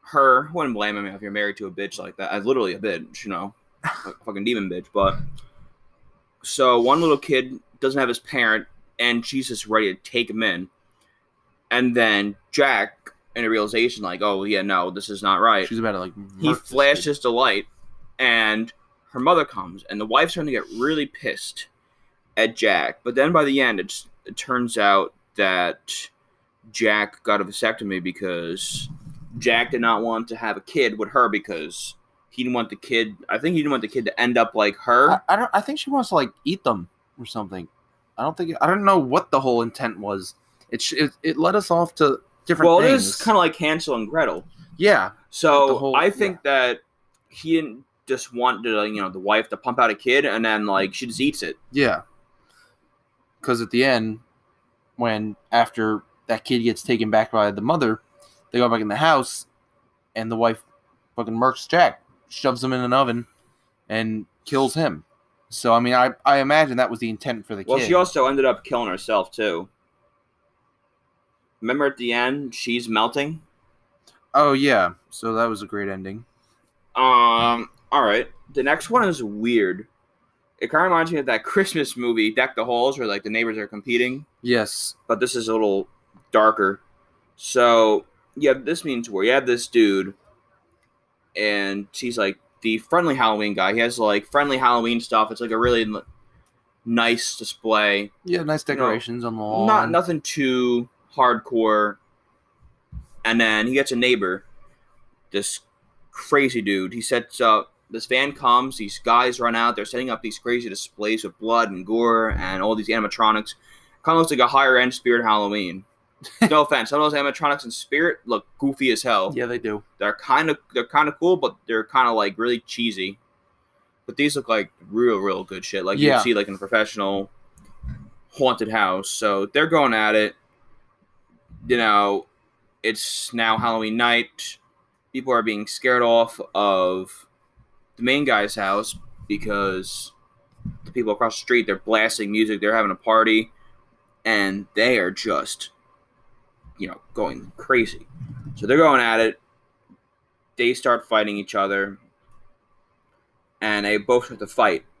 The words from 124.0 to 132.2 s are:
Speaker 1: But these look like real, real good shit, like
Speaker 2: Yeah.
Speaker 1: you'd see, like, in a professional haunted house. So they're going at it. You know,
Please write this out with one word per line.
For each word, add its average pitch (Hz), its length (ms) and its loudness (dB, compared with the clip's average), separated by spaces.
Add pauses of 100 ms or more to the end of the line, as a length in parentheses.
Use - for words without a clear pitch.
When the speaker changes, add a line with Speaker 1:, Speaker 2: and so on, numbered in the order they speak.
Speaker 1:
But - 120 -12
these 143 180 0
look 135 140 -6
like 107 220 -2 (180)
real, 113 300 2
real 95 240 -2
good 92 200 -12
shit, 95 220 -6
like 98 140 -2
Speaker 2:
Yeah. 143 160 4
Speaker 1:
you'd 110 80 2
see, 113 100 2
like, 101 140 0
in 98 80 -10
a - 20 -18
professional 98 720 -2 (1000)
haunted 117 400 0
house. 98 380 0
So 101 380 -2
they're 151 200 0
going 147 260 2
at 107 220 2
it. 107 200 2 (1300)
You 120 100 2
know, 104 480 2 (580)